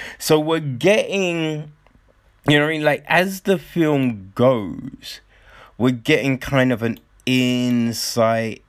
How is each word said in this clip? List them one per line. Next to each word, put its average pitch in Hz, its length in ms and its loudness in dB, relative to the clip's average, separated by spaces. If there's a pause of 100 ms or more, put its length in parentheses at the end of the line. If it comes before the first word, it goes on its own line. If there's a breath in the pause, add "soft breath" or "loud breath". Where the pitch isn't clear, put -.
(180 loud breath)
So 156 220 2
we're 160 200 0
getting, 160 1120 -2 (760)
you 147 100 4
know 147 60 2
what 156 60 -2
I - 20 -4
mean? 156 120 -4
Like, 147 220 0
as 185 360 0
the 190 160 2
film 131 760 -2
goes, - 880 -2 (580 loud breath)
we're 127 140 2
getting 127 460 0
kind 127 340 2
of 110 100 -4
an 113 160 -2 (280)
insight 120 1400 0